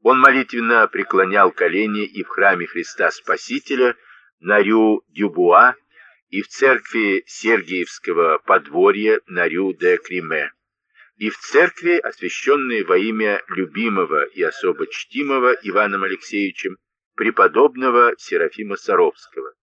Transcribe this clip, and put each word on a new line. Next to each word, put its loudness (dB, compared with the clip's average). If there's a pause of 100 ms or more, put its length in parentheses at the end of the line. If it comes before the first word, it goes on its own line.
Он 2
молитвенно 2
преклонял 2
колени -2
и -12
в -12
храме 0
Христа -4
Спасителя -4 (440)
на 2
Рю-Дюбуа, 4 (540)
и -6
в -14
церкви 0
Сергиевского -2
подворья 2
на -2
Рю-де-Криме, -2 (640)
и -6
в -10
церкви, 0
освящённой -4
во 2
имя -2
любимого -4
и -6
особо -4
чтимого -2
Иваном -4
Алексеевичем -6 (380)
преподобного 2
Серафима -6
Саровского -2